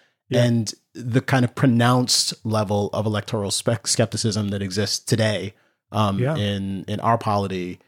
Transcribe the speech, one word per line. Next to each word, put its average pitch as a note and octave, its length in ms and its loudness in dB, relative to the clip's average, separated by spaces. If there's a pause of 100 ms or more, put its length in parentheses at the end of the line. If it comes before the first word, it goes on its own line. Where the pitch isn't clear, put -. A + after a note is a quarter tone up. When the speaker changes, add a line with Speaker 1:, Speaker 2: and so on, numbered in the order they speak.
(300)
Speaker 1:
Yeah. A#2+ 140 4
Speaker 2:
And A#2 300 2 (200)
the A#2+ 280 -2
kind B2+ 240 2
of - 100 -4
pronounced B2 800 2 (120)
level G#2 480 0
of G#2 120 -2
electoral G#2 460 -2
spe-, - 340 -2
skepticism G#2+ 640 0
that G2 120 -4
exists G2 420 -2
today, G#2+ 500 0 (380)
um, G2+ 280 0
Speaker 1:
Yeah. C3+ 160 0
Speaker 2:
in, G2 520 -2
in G#2 120 -4
our A2+ 180 2
polity F#2+ 720 -2